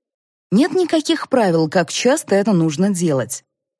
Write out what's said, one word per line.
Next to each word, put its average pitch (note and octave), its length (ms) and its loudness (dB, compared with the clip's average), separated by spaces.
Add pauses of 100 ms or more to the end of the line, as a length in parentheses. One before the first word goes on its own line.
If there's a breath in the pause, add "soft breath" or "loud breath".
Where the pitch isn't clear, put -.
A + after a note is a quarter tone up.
(520)
Нет C4+ 220 2
никаких E4 560 -2
правил, E3+ 400 2
как F3 220 -2
часто B3 440 0
это G3+ 160 0
нужно E3 380 0
делать. D#3+ 540 -2 (360)